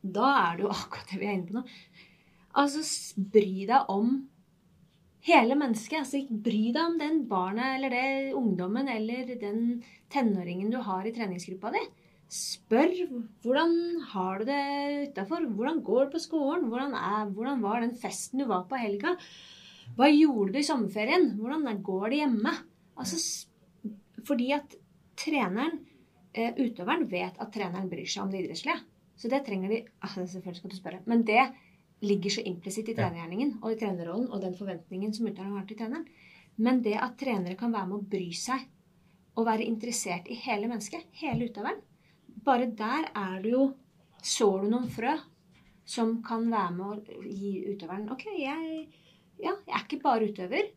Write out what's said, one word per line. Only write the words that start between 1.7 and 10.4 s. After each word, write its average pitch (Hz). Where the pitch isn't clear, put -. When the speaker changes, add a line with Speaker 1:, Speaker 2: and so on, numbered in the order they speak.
Speaker 1:
Altså, 285
s-, -
bry 196
deg 254
om 240
hele 269
mennesket. 285
Altså, 277
ikke 254
bry 220
deg 302
om 339
den 302
barnet 214
eller 269
det 269
ungdommen 220
eller 240
den 233
tenåringen 190